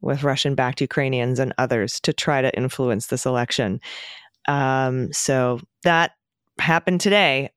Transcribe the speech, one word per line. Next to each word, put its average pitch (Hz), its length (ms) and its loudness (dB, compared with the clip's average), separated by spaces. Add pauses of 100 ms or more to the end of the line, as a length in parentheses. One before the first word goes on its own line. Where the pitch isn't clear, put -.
with 135 220 -2
Russian-backed 131 580 0
Ukrainians 127 580 0
and 131 200 -2
others 123 420 0
to - 120 0
try 139 300 0
to 135 140 0
influence 123 500 -2
this - 200 -4
election. 120 540 0 (680)
Um, 131 680 0
so 127 480 0 (220)
that 170 300 2 (460)
happened 175 420 2
today. 170 560 4